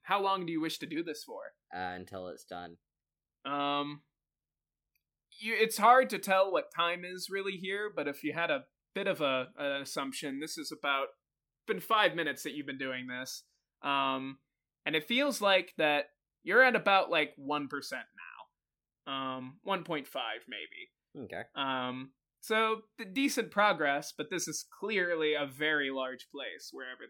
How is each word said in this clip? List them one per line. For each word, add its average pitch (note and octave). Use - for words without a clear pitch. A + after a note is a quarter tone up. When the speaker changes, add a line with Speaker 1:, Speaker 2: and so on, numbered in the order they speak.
Speaker 1:
how G3
long F#3+
do E3+
you D#3+
wish D#3
to D3
do E3
this D#3
for? G#2+
Speaker 2:
Uh, F2+
until F#2
it's D#2+
done. F2
Speaker 1:
Um, C#3+
you, A3
it's A3
hard B3
to G3+
tell F#3+
what D#3
time E3+
is F3+
really G3
here, G3
but D3
if C#3+
you D3
had E3
a C3+
bit G3
of E3+
a, C3
an C#3
assumption, C#3
this D#3
is D3+
about, C#3
been G3
five G3+
minutes D3+
that D3+
you've C#3+
been C3+
doing C3
this. B2+
Um, C3+
and D3+
it D#3
feels C4
like F#3+
that D3
you're G#3+
at B3
about, G3
like, D3+
one C#3+
percent C3
now. -
Um, C3
one F#3+
point D#3
five A#2+
maybe. -
Speaker 2:
Okay. F2+
Speaker 1:
Um, C3
so, A3
d-, A3+
decent C4+
progress, D#3
but -
this E3+
is D#3
clearly F3
a D3
very C#3+
large C3
place, A#2+
wherever B2+